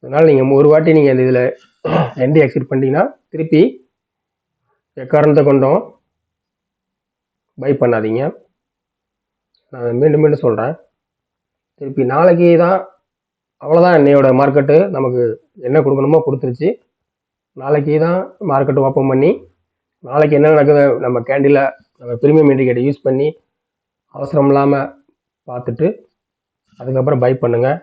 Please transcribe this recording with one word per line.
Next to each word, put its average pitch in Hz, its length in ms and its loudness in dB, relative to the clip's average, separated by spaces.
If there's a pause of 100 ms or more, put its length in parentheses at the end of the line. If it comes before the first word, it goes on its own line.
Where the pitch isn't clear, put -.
அதனால 139 220 0
நீங்க 139 260 4
ஒரு 139 180 4
வாட்டி 160 240 4
நீங்க 147 180 4
இந்த 127 120 0
இதுல 127 180 0 (760)
என்ட்ரி 147 240 2
எக்ஸிட் 135 260 -2
பண்ணிட்டீங்கன்னா, 135 360 -2 (240)
திருப்பி 160 340 -2 (1400)
எக்காரணத்தை 147 460 2
கொண்டும் 139 360 2 (1800)
பை 135 160 -4
பண்ணாதீங்க. 117 500 -2 (1500)
நான் 120 240 -6
மீண்டும் 151 260 2
மீண்டும் 147 200 0
சொல்றேன். 117 300 -2 (1080)
திருப்பி 139 240 -6
நாளைக்கு 170 520 2
தான், 175 200 0 (840)
அவ்வளவுதான், 170 360 2
இன்னையோட 143 360 4
மார்க்கெட்டு 139 440 2 (120)
நமக்கு 131 320 -4 (400)
என்ன 127 180 -2
கொடுக்கணுமோ 139 400 0
கொடுத்துருச்சு. 143 500 -4 (880)
நாளைக்கு 147 420 -2
தான் 170 200 0 (220)
மார்க்கெட் 139 420 -2
ஓப்பன் 135 280 -2
பண்ணி, 139 200 0 (720)
நாளைக்கு 147 320 -2
என்ன 147 140 2
நடக்குது, 147 360 2 (140)
நம்ம 123 200 -4
கேண்டிலை, 139 460 0 (300)
நம்ம 120 200 -12
பிரீமியம் 147 360 2
இண்டிகேட்டர் 127 360 -2
யூஸ் - 180 -6
பண்ணி 135 220 -2 (880)
அவசரம் 139 340 -2
இல்லாம 139 240 2 (760)
பார்த்துட்டு 123 400 -6 (920)
அதுக்கப்புறம் 131 420 -4
பை 123 140 2
பண்ணுங்க. 120 340 -2 (140)